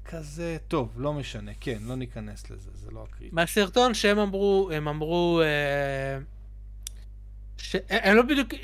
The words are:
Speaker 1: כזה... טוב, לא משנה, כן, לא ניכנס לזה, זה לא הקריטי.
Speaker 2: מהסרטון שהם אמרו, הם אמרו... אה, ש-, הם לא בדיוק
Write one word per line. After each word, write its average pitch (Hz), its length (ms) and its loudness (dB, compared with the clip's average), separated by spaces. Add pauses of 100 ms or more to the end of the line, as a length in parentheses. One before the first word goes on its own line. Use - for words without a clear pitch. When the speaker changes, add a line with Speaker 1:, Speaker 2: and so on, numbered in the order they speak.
Speaker 1:
כזה... 165 520 -8 (120)
טוב, 131 280 0
לא 143 160 -2
משנה, 113 480 -8
כן, 120 260 -4
לא 127 100 -6
ניכנס 110 540 -10
לזה, 98 240 -14
זה 104 160 -12
לא 110 200 -12
הקריטי. - 240 -12
Speaker 2:
מהסרטון 208 600 4
שהם 208 240 4
אמרו, 196 540 4
הם 151 160 -2
אמרו... 165 540 4
אה, 139 760 0 (1400)
ש-, - 200 -4 (120)
הם 202 280 6
לא 240 60 10
בדיוק 269 260 0 (160)